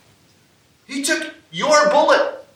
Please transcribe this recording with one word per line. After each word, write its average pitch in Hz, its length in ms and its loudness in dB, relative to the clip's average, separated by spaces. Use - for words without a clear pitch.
He 277 180 -8
took 320 300 -4
your 294 380 2
bullet. - 560 0